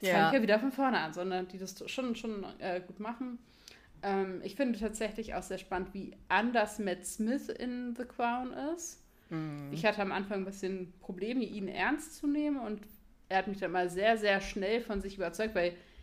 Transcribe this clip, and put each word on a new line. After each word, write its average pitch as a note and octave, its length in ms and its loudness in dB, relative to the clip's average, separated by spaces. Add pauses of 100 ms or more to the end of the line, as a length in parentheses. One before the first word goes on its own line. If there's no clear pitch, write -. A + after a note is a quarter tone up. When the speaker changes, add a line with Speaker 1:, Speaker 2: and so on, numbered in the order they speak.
Speaker 1:
Jetzt F#3 100 4
fange E3 120 8
Speaker 2:
Ja. D#3+ 60 10
Speaker 1:
ich - 60 6
ja B3 60 6
wieder G#3+ 180 6
von C4 140 2
vorne B3+ 260 2
an“, D#3+ 140 -2
sondern F#3 340 -2
die F#3+ 100 -12
das F#3 320 -10
schon, B3 260 -2
schon, G#3+ 280 -6 (160)
äh, F3+ 260 -2
gut - 140 -12
machen. A#3+ 400 -6 (640)
Ähm, G3 400 0
ich - 120 -8
finde B3 240 2
tatsächlich G#3+ 540 -2
auch - 80 -2
sehr F#3+ 160 -4
spannend, F#3 360 -4
wie G3 180 -6 (180)
anders G#3+ 500 4
Matt G3+ 260 -2
Smith A3+ 440 0
in B3 460 -4
The B3 100 -6
Crown B3 460 -2 (240)
ist. - 260 -10 (300)
Speaker 2:
Mhm. D3+ 420 -4
Speaker 1:
Ich E3 120 0
hatte G#3 180 2
am F#3+ 80 -2
Anfang G3 300 -2
ein F#3 40 -4
bisschen F#3+ 560 -6
Probleme, A3 420 -2
ihn G3 240 -4
ernst - 480 -2
zu D4 120 -6
nehmen D4 320 2
und G#3+ 220 -4 (460)
er F#3+ 120 4
hat F#3+ 80 0
mich G3 100 -2
dann F#3 140 -2
mal F3+ 180 2
sehr, G#3 280 4
sehr G3+ 220 6
schnell G3+ 420 0
von G#3 200 -2
sich G3 160 -6
überzeugt, G3 380 -2
weil F3 180 4 (300)